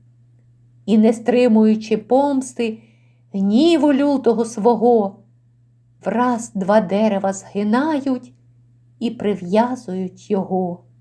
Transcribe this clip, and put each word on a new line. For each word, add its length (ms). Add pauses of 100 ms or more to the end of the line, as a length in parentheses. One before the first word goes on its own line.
(840)
І, 120
не 160
стримуючи 840
помсти, 800 (540)
гніву 600
лютого 520
свого, 680 (920)
враз 500
два 260
дерева 520
згинають 1000 (680)
і 120
прив'язують 1200
його. 520 (180)